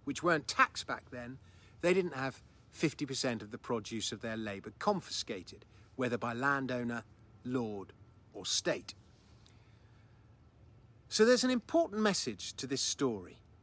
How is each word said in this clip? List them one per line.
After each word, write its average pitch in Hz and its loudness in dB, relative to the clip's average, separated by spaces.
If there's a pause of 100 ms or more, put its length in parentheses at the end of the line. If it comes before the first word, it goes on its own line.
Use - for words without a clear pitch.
which 143 -6
weren't 160 2
taxed - 0
back - -8
then, 123 -10 (460)
they 180 6
didn't 180 2
have 131 -4 (300)
fifty - -2
percent 123 -2
of 104 -12
the 117 -10
produce 113 -4
of 107 -10
their 113 -4
labour 110 -6
confiscated, - -2 (320)
whether 117 0
by 117 -2
landowner, 123 -2 (420)
lord, 113 -4 (400)
or 95 -10
state. - -2 (2250)
So - 6
there's 247 8
an 254 4
important 240 2
message 165 0
to - -8
this 127 -2
story, 101 0 (240)